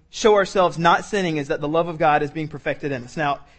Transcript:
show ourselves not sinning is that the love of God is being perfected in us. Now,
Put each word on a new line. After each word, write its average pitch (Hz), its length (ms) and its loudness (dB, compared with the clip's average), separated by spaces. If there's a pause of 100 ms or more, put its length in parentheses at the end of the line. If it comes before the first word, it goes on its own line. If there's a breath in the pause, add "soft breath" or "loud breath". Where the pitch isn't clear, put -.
(140)
show 214 200 4
ourselves 185 440 2
not 170 280 4
sinning 180 320 -2
is 139 100 -6
that 147 140 -4
the 147 60 -2
love 165 200 0
of 170 80 -8
God 151 260 2
is 143 80 -4
being 156 160 -8
perfected 147 460 -6
in 123 100 -8
us. 123 140 -14
Now, 147 240 -2 (180 soft breath)